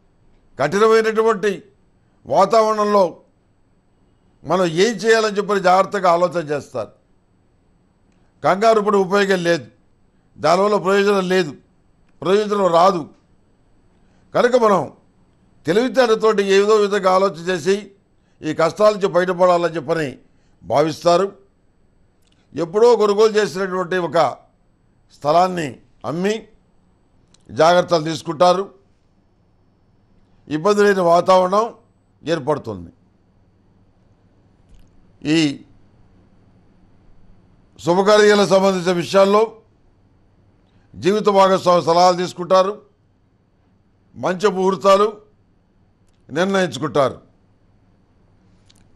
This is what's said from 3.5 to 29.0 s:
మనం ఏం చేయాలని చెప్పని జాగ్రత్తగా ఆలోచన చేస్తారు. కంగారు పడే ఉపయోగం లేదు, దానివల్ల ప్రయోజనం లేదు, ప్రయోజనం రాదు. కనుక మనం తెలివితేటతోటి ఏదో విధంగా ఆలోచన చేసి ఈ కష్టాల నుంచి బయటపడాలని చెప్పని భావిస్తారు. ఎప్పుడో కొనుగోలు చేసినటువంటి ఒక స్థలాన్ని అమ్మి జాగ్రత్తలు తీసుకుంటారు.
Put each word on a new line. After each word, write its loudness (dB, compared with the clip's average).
మనం 0
ఏం 0
చేయాలని 0
చెప్పని -4
జాగ్రత్తగా 2
ఆలోచన -2
చేస్తారు. -8
కంగారు 2
పడే 0
ఉపయోగం 0
లేదు, -2
దానివల్ల 2
ప్రయోజనం 0
లేదు, -2
ప్రయోజనం -2
రాదు. 2
కనుక 2
మనం 0
తెలివితేటతోటి 0
ఏదో 2
విధంగా 0
ఆలోచన 0
చేసి -4
ఈ -6
కష్టాల 0
నుంచి -4
బయటపడాలని -2
చెప్పని -6
భావిస్తారు. 0
ఎప్పుడో 2
కొనుగోలు 2
చేసినటువంటి -4
ఒక -2
స్థలాన్ని -2
అమ్మి -6
జాగ్రత్తలు 2
తీసుకుంటారు. -2